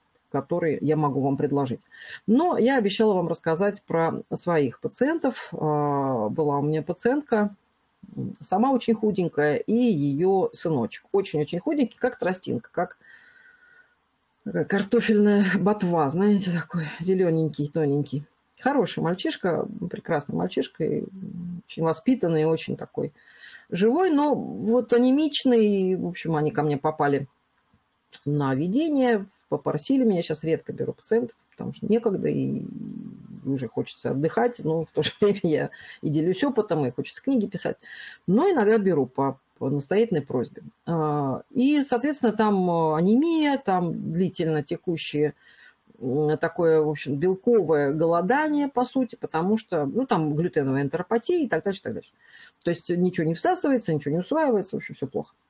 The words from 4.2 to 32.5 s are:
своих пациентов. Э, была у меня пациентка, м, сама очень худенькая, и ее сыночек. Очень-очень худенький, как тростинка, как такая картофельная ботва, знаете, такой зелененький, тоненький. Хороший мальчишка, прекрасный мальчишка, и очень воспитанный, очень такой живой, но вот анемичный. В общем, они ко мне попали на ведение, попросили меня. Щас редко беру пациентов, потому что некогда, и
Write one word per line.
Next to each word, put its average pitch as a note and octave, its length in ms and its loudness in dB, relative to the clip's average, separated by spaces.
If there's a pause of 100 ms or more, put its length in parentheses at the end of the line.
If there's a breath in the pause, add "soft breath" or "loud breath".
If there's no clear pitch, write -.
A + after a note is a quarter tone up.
своих D3 460 0
пациентов. C4+ 720 -2
Э, E3 60 -10
была C#3+ 1000 0
у - 20 0
меня D3+ 200 0
пациентка, G#3+ 720 0 (600)
м, - 240 -6
сама A3+ 320 2
очень A#3 240 2
худенькая, E3 600 0
и - 180 0
ее F3 800 2
сыночек. C3+ 580 -2
Очень-очень E3+ 480 -2
худенький, C#4+ 400 0
как B3 180 -2
тростинка, F#3 540 -4
как - 260 -6 (1500 soft breath)
такая E3+ 180 -2
картофельная G#3 840 2 (140)
ботва, F3+ 500 0
знаете, F#3 420 2
такой E3 360 -4 (120 loud breath)
зелененький, E3 680 0
тоненький. D3 560 -2 (360)
Хороший B3+ 440 0
мальчишка, F#3 640 -2 (220)
прекрасный - 460 -6
мальчишка, F3 500 -4
и - 180 -2 (640)
очень - 160 -6
воспитанный, E3 640 0
очень - 320 -2
такой - 340 -8 (580 loud breath)
живой, B3+ 420 4
но D4 220 2
вот G#3+ 600 0
анемичный. A#3+ 1040 4
В F3 120 -4
общем, E3 280 -4
они D3+ 160 2
ко D3 120 -2
мне D3 140 0
попали C#3+ 500 0 (960)
на C#3+ 320 0
ведение, A#3+ 720 0 (240)
попросили D#3 540 0
меня. G3 180 4
Щас D#3 220 -6
редко D#3 280 -2
беру C3+ 220 -6
пациентов, A#3 420 -2 (160)
потому - 220 -10
что - 140 -8
некогда, G#3 420 0
и C#3 360 -2 (800)